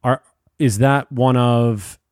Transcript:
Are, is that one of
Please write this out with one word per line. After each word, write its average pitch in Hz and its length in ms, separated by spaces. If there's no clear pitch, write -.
Are, 127 180
is 113 200
that 135 300
one 127 280
of 120 600